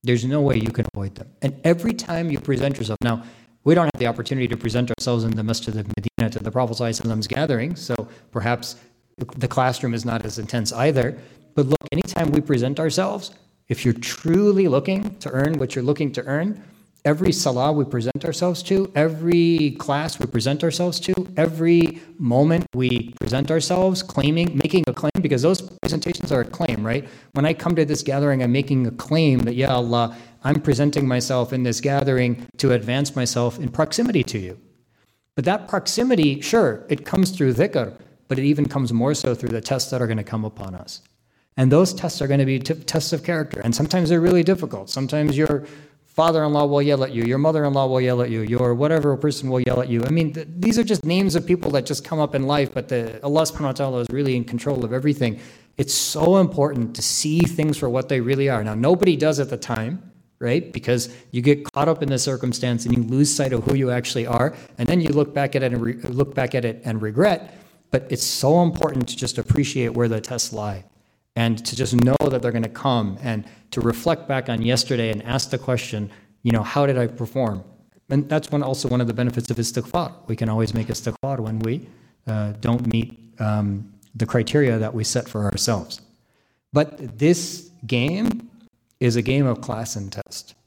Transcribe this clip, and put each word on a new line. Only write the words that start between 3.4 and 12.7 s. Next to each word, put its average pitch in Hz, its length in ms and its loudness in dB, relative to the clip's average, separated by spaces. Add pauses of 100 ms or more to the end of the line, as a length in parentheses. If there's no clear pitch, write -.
we 156 120 6
don't 170 180 4
have - 60 -14
the 120 80 2
opportunity 127 400 -2
to 117 100 -2
present 120 340 -2
ourselves 120 320 0
in 113 80 0
the 107 120 -2
Masjid 110 320 -4
of 107 200 -4
Medina 110 340 -2
to 113 100 -8
the 107 120 -6
Prophet 120 260 -2
sallallahu 117 240 -2
alaihi - 60 -4
wasallam's 110 200 -2
gathering, 147 480 -2
so 117 320 -6 (240)
perhaps 120 440 -2 (600)
the 123 140 -4
classroom 127 440 0
is 117 120 -6
not 113 200 -4
as 107 140 -8
intense 107 320 -4
either. 127 480 0 (360)
But 143 100 4
look, 143 160 2 (100)
anytime - 400 -2
we 147 80 4
present 135 400 0